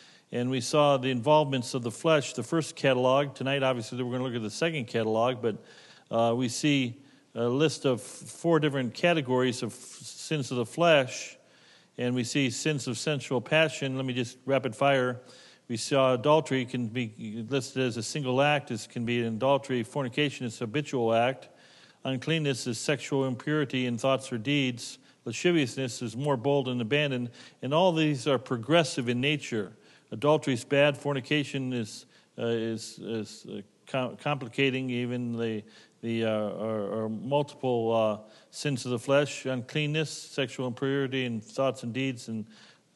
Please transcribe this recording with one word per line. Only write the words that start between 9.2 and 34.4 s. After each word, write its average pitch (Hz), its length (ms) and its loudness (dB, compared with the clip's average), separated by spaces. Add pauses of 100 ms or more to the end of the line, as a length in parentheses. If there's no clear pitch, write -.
of 107 80 -4
f-, - 80 -16
sins - 720 -8
of 127 60 -2
the 120 80 0
flesh, 151 720 4 (600)
and 123 160 0
we 123 120 0
see 131 240 0
sins 143 360 -2
of 120 120 -4
sensual 139 420 -2
passion. 151 560 0
Let 135 100 -4
me 127 80 -4
just 120 320 -4
rapid 131 300 0
fire. 127 460 2 (480)
We 117 80 -4
saw 131 380 4
adultery 139 500 4
can 120 220 -4
be 113 640 -6
listed 131 320 -2
as 123 140 0
a 113 80 -4
single 131 380 0
act. 147 300 2
It 110 180 -6
can 120 160 -6
be 120 160 0
an 113 140 -2
adultery. 131 480 2
Fornication 135 600 -2
is 113 140 -8
a 123 60 -2
habitual 117 480 0
act. 120 340 2 (580)
Uncleanness 135 640 -2
is 117 100 -2
sexual 139 480 0
impurity 131 600 0
in 120 100 -2
thoughts 131 340 0
or 123 60 -2
deeds. 127 640 -2 (260)
Lasciviousness 131 800 0
is 110 120 -6
more 139 220 0
bold 139 300 2
and 123 120 -2
abandoned. 123 520 0 (320)
And 135 100 -2
all 180 180 6
these 151 360 2
are 135 100 4
progressive 131 720 0
in 123 100 0
nature. 127 540 -2 (380)
Adultery 143 420 2
is 113 100 -2
bad. 143 320 4
Fornication 139 800 -2
is, 113 320 -6 (320)
uh, 117 80 -4
is, 113 540 -2
is, 107 520 -8
uh, 101 100 -10 (260)
com-, 127 300 -4
complicating 131 720 -2